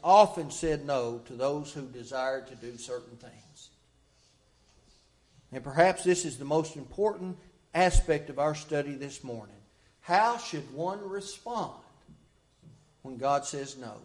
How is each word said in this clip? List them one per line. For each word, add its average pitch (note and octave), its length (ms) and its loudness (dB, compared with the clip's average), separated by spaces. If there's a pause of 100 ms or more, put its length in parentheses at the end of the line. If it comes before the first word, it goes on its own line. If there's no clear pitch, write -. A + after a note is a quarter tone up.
often F#3 460 8
said D3+ 380 -2
no A#2+ 380 -2
to C3 80 -16
those C#3 380 -2
who C#3+ 120 -10
desire C3 580 -6
to B2 140 -18
do A#2 220 -14
certain A#2+ 400 -10
things. - 520 -20 (1800)
And C3 120 -10
perhaps F3+ 400 4
this F3+ 220 4
is B2+ 140 -8
the C#3 60 -10
most D#3 320 0
important F#3 600 -4 (380)
aspect E3 560 4
of C3+ 80 -6
our D3+ 160 2
study C#3+ 400 -4
this C#3 280 -12
morning. A2 320 -12 (460)
How G#3+ 360 4
should C3 360 -8
one F#3+ 340 -6
respond G3 720 -8 (1200)
when C3 140 -12
God C#3 280 2
says C#3 320 -8
no? A#2 160 -12 (100)